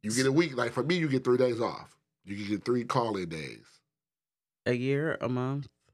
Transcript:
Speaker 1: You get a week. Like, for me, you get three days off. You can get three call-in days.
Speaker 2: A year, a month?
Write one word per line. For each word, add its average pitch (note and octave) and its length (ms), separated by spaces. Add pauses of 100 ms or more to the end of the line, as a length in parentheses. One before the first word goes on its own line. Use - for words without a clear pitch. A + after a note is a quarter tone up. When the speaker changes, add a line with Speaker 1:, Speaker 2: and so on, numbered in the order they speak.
Speaker 1:
You G#2+ 100
get C3 140
a C3+ 60
week. D3+ 240
Like, A#2+ 160
for B2+ 100
me, F3 140
you D#3+ 120
get C3 160
three B2 140
days B2 220
off. E2 360 (280)
You G2+ 120
can G2+ 100
get G2+ 180
three B2 200
call-in A2 440
days. C2+ 380 (1000)
Speaker 2:
A A#2+ 80
year, C#3 460
a A#2 80
month? C3 380 (280)